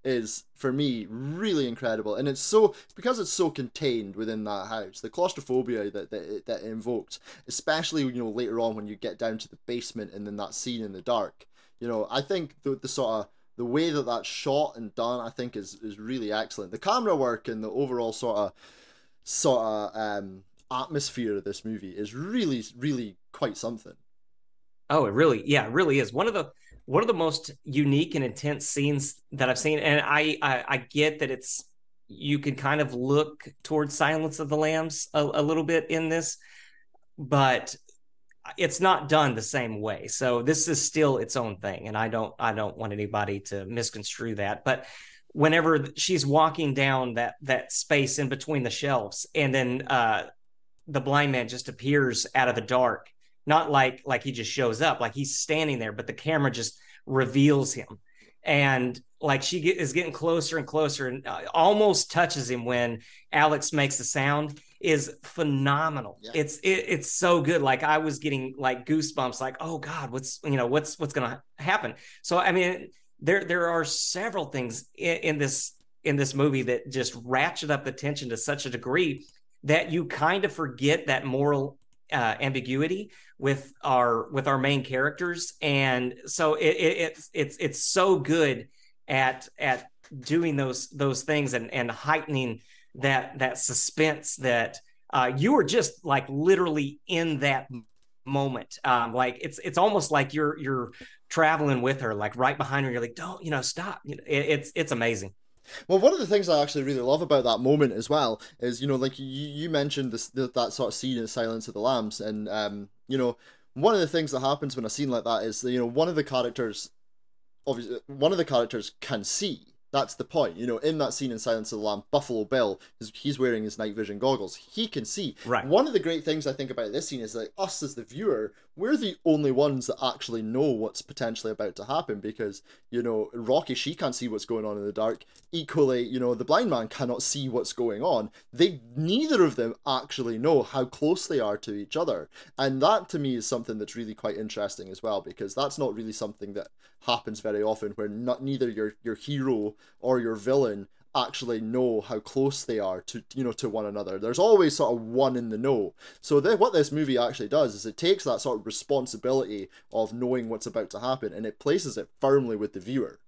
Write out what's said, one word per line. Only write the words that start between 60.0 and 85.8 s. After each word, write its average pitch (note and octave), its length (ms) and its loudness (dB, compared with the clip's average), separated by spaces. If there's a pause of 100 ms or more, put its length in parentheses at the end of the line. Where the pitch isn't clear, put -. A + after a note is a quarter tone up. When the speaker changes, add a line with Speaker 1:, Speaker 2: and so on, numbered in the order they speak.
Speaker 2:
closer E3 460 0
and C#3 80 -4
closer C#3+ 420 0
and, C3 180 -8
uh, - 140 -6 (120)
almost G3+ 580 6
touches C#3+ 400 0
him B2 140 -2
when A#2+ 360 0 (320)
Alex D3+ 400 4
makes C#3 260 2
the B2 60 -4
sound D3 560 0 (200)
is D3+ 420 0
phenomenal. C#3+ 1000 0
Speaker 1:
Yeah. A2 120 -14
Speaker 2:
It's, D3 240 -2
it, F#3+ 300 0
it's D#3 240 -2
so F3 300 4
good. D3+ 200 2
Like, C3 200 2
I D#3 160 4
was D3+ 200 -2
getting, C3 380 -4
like, B2+ 300 -2
goosebumps, D3 540 -2
like, C3 200 -4
"Oh E3 180 -6
God, C#3+ 320 -8
what's, C3+ 340 -8
you C#3+ 80 0
know, B2+ 140 2
what's, D3+ 320 0
what's C#3+ 140 -6
gonna B2+ 300 -2 (160)
happen?" E3 360 0 (280)
So, F3 160 2
I F3+ 140 4
mean, F3+ 380 0 (300)
there, F#3+ 240 2
there E3+ 240 0
are E3+ 160 2
several F#3 640 -4
things B2 400 -6 (100)
in, E3 200 0
in D3+ 220 0
this, C3+ 340 -2 (320)
in C#3+ 120 2
this C3+ 160 0
movie C#3 300 2
that B2 300 -2
just B2+ 220 -2 (100)
ratchet D3 460 0
up C#3 140 0
the C3 80 -4
tension C#3+ 360 -6
to A2+ 80 -4
such C#3 300 -4
a B2+ 40 -6
degree C3 560 -2 (380)
that D3+ 260 2
you D#3+ 140 0
kind F3 400 2
of - 80 -2
forget C#3+ 560 0
that C3 160 0
moral, C#3 540 0 (340)
uh, A#2 280 2
ambiguity C3+ 720 -2 (280)
with C#3 340 0 (100)
our, B2 480 4
with C3+ 180 0
our C3+ 100 4
main C#3 260 2
characters. D3+ 760 -2
And C3+ 540 2 (120)